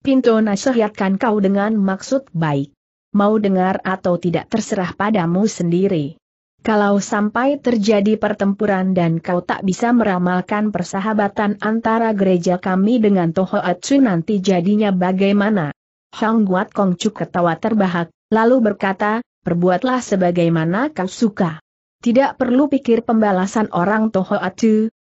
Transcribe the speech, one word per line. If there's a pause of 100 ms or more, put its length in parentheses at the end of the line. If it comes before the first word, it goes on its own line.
"Pintu
nasihatkan
kau
dengan
maksud
baik. (400)
Mau
dengar
atau
tidak
terserah
padamu
sendiri. (420)
Kalau
sampai
terjadi
pertempuran
dan
kau
tak
bisa
meramalkan
persahabatan
antara
gereja
kami
dengan
Tohoatsu
nanti
jadinya
bagaimana?" (400)
Hang
Guat
Kong
Chu
ketawa
terbahak, (200)
lalu
berkata, (240)
"Perbuatlah
sebagaimana
kau
suka. (400)
Tidak
perlu
pikir
pembalasan
orang
Tohoatsu.